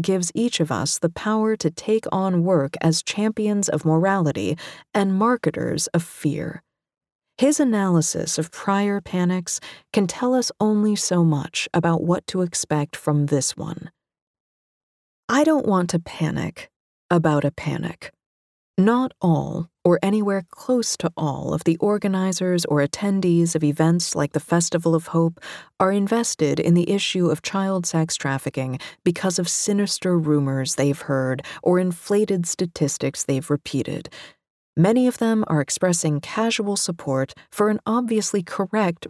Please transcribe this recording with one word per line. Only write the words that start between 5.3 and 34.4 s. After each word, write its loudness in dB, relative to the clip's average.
of 0
fear. -6
His 4
analysis 2
of -4
prior 0
panics -2
can 2
tell 0
us 0
only 2
so 2
much 0
about 2
what 0
to -2
expect -4
from 0
this -2
one. -10
I 4
don't 4
want 2
to 0
panic -6
about 2
a 0
panic. -8
Not 2
all, 0
or 6
anywhere 0
close -2
to -2
all, -2
of -4
the 2
organizers 0
or 2
attendees 2
of 0
events 2
like -2
the -2
Festival 2
of -2
Hope 0
are 2
invested 0
in 4
the 4
issue 0
of -2
child -2
sex -2
trafficking -4
because 0
of -2
sinister 0
rumors 0
they've 0
heard -2
or 4
inflated 0
statistics -4
they've -2
repeated. -4